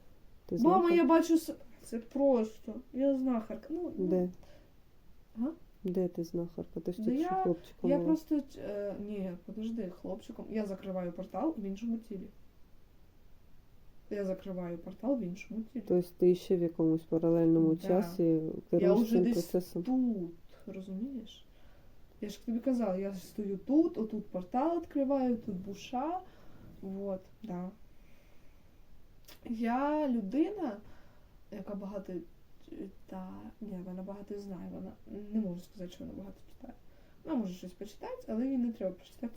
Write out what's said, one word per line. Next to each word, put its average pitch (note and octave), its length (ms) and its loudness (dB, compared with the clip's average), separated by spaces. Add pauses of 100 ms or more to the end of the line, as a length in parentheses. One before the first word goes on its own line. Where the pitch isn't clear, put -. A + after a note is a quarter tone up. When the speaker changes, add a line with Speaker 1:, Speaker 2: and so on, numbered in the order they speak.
(460)
Speaker 1:
Ти - 120 -4
Speaker 2:
Мама, E4+ 220 8
Speaker 1:
знахар-, F4 180 6
Speaker 2:
я E4 80 8
бачу E4 320 6
с-, - 180 -2 (260)
це - 180 -6
просто. A3+ 760 2 (180)
Я C4+ 240 4
знахарка. A#3+ 520 -2
Ну, E4+ 280 -4
ну. F#3+ 100 0
Speaker 1:
Де? F3+ 220 2 (1080)
Speaker 2:
Га? B3 140 -2 (320)
Speaker 1:
Де F#3 240 0
ти F3 160 -4
знахарка? E3+ 560 -6
Ти F3+ 140 -4
ж - 80 -18
Speaker 2:
Да G#3+ 100 0
Speaker 1:
тільки C#4 140 2
що F#4 100 0
Speaker 2:
я, F#4+ 80 2
Speaker 1:
хлопчиком - 460 0
Speaker 2:
я C#4+ 80 6
Speaker 1:
була. E4+ 100 0
Speaker 2:
просто, D#4 360 2 (140)
е, G3+ 380 -4 (120)
ні, G3 240 -4 (140)
подожди, A3 460 -6 (100)
хлопчиком. G3 500 -10
Я G#3+ 140 0
закриваю F#3 460 -4
портал F#3+ 460 -4
в G#3+ 80 -6
іншому A3 320 -4
тілі. G3+ 300 -10 (1800)
Я G3+ 160 -4
закриваю F3+ 520 -6
портал A3 400 -2
в A#3 40 -2
іншому F#3 400 -6
тілі. A3 260 -8
Speaker 1:
Тобто F3+ 300 2
ти F3+ 180 8
ще F#3 220 0
в F3 40 2
якомусь E3 420 2
паралельному E3 720 6
Speaker 2:
Да. F3 120 -4
Speaker 1:
часі F3+ 360 2
Speaker 2:
Я D#3+ 560 2
Speaker 1:
керуєш F#3+ 220 8
Speaker 2:
вже A3 140 2
Speaker 1:
цим F#3 80 8
Speaker 2:
десь A#3+ 100 4 (120)
Speaker 1:
процесом? - 380 -2
Speaker 2:
тут, G#3 920 -2
розумієш? G3+ 720 -8 (760)
Я G#3 80 -6
ж - 160 -14
тобі A#3 140 -2
казала, A#3 380 2
я G3 160 -4
стою G3 440 -6
тут, D#4 400 4
отут A3 300 -2
портал C4+ 520 0
відкриваю, C4+ 580 2
тут A3 180 -6
буша. B3 640 -4 (640)
Вот, G3 400 -6 (220)
да. F3+ 260 -6 (1800)
Я C4+ 600 2
людина, B3+ 680 0 (720)
яка G#3 240 -8
багато G3 380 -8
ч-, - 600 -12 (320)
та... F#3 220 -10 (320)
Ні, G3 240 -8
вона F#3 180 -8
багато G3+ 360 -10
знає, F#3+ 340 -10
вона, F3 180 -10 (400)
не A3 100 0
можу F3+ 200 -4
сказати, F3+ 300 -14
що - 120 -14
вона E3 140 -12
багато F#3+ 200 -14 (120)
читає. - 240 -18 (500)
Вона D4+ 140 -2
може F#3+ 160 -2
щось F3+ 200 -12
почитати, - 540 -12
але A3+ 200 0
їй C4+ 100 0
не A#3+ 140 2
треба F#3+ 240 -2
прочитати - 420 -10